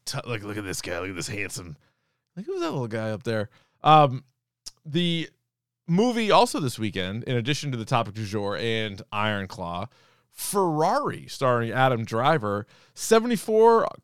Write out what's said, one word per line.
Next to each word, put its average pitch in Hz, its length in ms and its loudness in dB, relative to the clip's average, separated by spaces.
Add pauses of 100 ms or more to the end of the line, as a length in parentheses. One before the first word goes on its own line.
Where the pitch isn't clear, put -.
t-, - 200 -8
like, 110 180 -8
"Look 104 140 -8
at 107 60 -6
this 90 180 -6
guy. 87 180 -6
Look 92 100 -6
at 95 60 -10
this 85 120 -6
handsome." 92 500 -10 (580)
Like, 185 100 -12
"Who's 370 160 -6
that 330 100 -4
little 131 160 -4
guy 110 240 -6
up 104 120 -8
there?" 110 260 -4 (340)
Um, 147 400 6 (640)
the 165 440 -2 (580)
movie 220 440 2
also 208 280 4
this 131 200 -2
weekend, 95 460 -4
in 127 100 -2
addition 139 360 -2
to 123 60 -4
the 113 80 -6
topic 113 300 2
du 110 100 -6
jour 101 320 -4
and 110 440 -4 (100)
Iron 104 360 0
Claw, 87 400 -8 (440)
Ferrari, 175 960 0
starring 120 440 0
Adam 123 340 2
Driver, 110 600 0 (280)
seventy-four 226 960 4 (160)